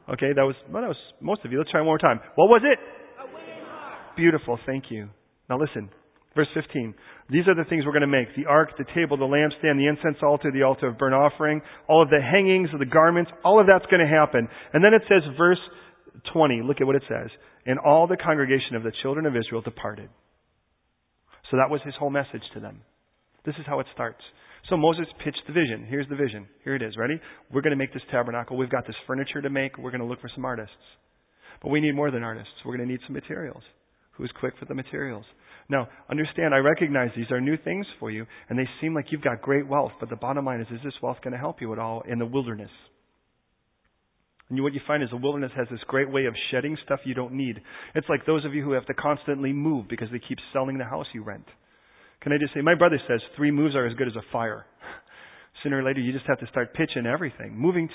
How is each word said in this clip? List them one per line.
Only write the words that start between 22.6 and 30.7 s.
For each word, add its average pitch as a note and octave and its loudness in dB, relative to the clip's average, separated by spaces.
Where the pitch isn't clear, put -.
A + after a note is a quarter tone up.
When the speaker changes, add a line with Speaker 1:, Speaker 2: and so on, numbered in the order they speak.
Speaker 1:
This D3 -8
is D#3 -14
how C#3+ -4
it C3 -6
starts. A#2 -8
So F#3 0
Moses D#3+ 2
pitched - -6
the D3+ -12
vision. A2+ -2
Here's C#3 -6
the C#3+ -8
vision. G#2+ -4
Here C3+ -6
it B2 -6
is. G#2+ -10
Ready? C3 -4
We're C3+ -2
gonna D3 0
make C3+ -4
this C3 -12
tabernacle. A#2+ -4
We've B2+ -4
got B2 -2
this A2+ -14
furniture C3+ -6
to C#3 -6
make. C3+ -4
We're B2+ -12
gonna B2 -8
look A#2+ -8
for B2 -16
some C3 -10
artists. A2+ -10